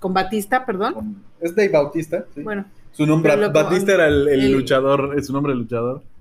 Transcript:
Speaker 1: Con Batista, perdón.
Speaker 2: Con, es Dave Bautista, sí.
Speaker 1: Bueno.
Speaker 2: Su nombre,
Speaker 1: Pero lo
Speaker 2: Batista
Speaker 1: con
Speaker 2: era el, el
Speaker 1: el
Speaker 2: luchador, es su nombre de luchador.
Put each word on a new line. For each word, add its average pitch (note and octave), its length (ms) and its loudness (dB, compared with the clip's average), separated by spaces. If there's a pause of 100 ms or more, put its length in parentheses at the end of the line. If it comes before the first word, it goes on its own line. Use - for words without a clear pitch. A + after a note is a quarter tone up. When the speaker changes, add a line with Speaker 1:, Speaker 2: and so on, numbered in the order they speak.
Speaker 1:
Con F#3 120 -4
Batista, G#3+ 520 -2
perdón. A3 300 -4
Speaker 2:
Con, G#3+ 280 -12 (160)
es E3+ 160 -4
Dave G3+ 140 4
Bautista, D#3 560 -2 (100)
sí. C#3+ 60 -12
Speaker 1:
Bueno. G3+ 240 -8 (260)
Speaker 2:
Su D3+ 140 -2
nombre, D#3 260 2
Speaker 1:
Pero G#3 160 2
lo D3+ 60 -2
Speaker 2:
Batista F3+ 400 2
Speaker 1:
con F3+ 80 4
Speaker 2:
era D#3+ 80 4
el, C#3+ 180 2
el C#3 140 2
Speaker 1:
el C3+ 100 4
Speaker 2:
luchador, C3+ 680 2
es C#3 100 -4
su C3 60 -8
nombre C#3+ 200 -2
de B2 60 -2
luchador. A#2+ 420 -4 (200)